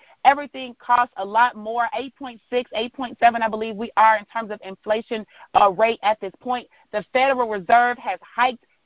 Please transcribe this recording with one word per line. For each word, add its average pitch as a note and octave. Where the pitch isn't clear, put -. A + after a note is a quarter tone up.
Everything C4
costs B3
a F#3+
lot A3+
more. A3+
Eight B3
point B3
six, B3
eight A#3
point B3+
seven, A#3
I A3+
believe G#3+
we A3
are A3
in G#3
terms A3+
of G#3
inflation, G#3+
uh, G#3
rate A3
at G#3+
this F#3+
point. B3
The G#3
Federal B3+
Reserve A#3
has G#3
hiked -